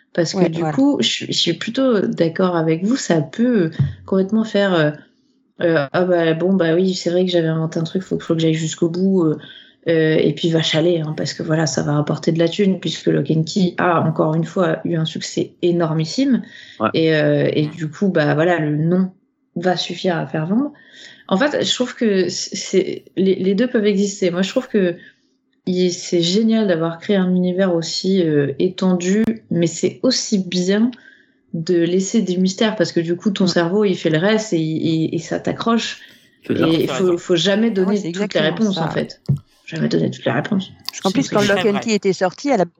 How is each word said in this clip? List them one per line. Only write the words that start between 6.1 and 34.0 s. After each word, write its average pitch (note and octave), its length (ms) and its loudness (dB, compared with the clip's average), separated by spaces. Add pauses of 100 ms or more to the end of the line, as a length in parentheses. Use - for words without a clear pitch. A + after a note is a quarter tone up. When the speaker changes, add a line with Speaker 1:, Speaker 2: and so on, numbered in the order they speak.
Speaker 1:
bon, F3 200 0
bah E3 200 2
oui, F#3 200 2
c'est E3+ 160 -4
vrai F3+ 160 2
que F#3 40 -2
j'avais E3+ 180 2
inventé D#3+ 300 -2
un E3 60 -2
truc, F#3 180 -6
faut, E3+ 160 -4
faut - 160 -2
que D#3+ 60 -2
j'aille D#3+ 140 2
jusqu'au D#3+ 340 -2
bout, F3+ 380 2
euh, D3+ 100 0 (520)
euh, D#3+ 300 2
et - 160 2
puis - 160 -2
va D#3+ 120 2
chaler, D#3+ 420 0
hein, D#3 120 -6
parce E3 180 -6
que - 80 -10
voilà, D#3+ 240 0
ça D#3+ 160 -2
va D3+ 120 -2
rapporter D3+ 380 0
de D#3+ 60 0
la E3+ 100 4
thune, F#3+ 320 0
puisque - 280 -4
Lock D#3 220 0
and D#3 140 2
Key F3+ 320 0
a, F3 240 2
encore D#3 340 0
une E3 100 0
fois, D#3+ 420 -2
eu E3+ 100 -2
un D#3+ 80 0
succès - 560 -6
énormissime, F3 840 0 (380)
Speaker 3:
Ouais. A2 140 0
Speaker 1:
et, D#3+ 200 2
euh, D3 380 2
et D3+ 140 0
Speaker 4:
Mm. D3+ 60 -4
Speaker 1:
du D#3+ 180 -6
coup, G3 180 -2
bah D3+ 260 2
voilà, E3+ 240 2
le D3+ 160 -2
nom F3+ 380 0 (420)
va F3 220 0
suffire F3 400 -4
à D#3 100 -4
faire D#3+ 200 -4
vendre. B3+ 260 0 (560)
En G3 80 2
fait, C#4+ 260 0
je F#3+ 120 0
trouve B3 200 -4
que F#3+ 360 0
c-, - 260 -8
c'est, - 480 -2 (140)
les, F#3+ 160 4
les F#3 200 0
deux B3 140 0
peuvent A#3 180 0
exister. G3 440 0
Moi, E3+ 120 -2
je F#3+ 60 -2
trouve - 200 -4
que F3+ 280 0 (720)
il, F3+ 240 2
c'est F3 300 -2
génial A3 460 2
d'avoir E3 320 0
créé G#3 160 0
un F#3 180 2
univers F3+ 400 0
aussi, F3+ 480 0
euh, D3 380 2
étendu, F#3 640 0 (260)
mais E3+ 160 2
c'est - 380 -2
aussi - 340 0
bien F#3 540 0 (600)
de E3+ 280 0
laisser F#3 400 0
des F3+ 140 -2
mystères, F#3 400 0
parce E3 160 0
que F3 80 0
du E3+ 160 -2
coup, G#3 140 -2
ton F#3+ 140 0
Speaker 2:
Mm. F3+ 40 2
Speaker 1:
cerveau, F3+ 360 2
il F#3 120 2
fait F3 140 -2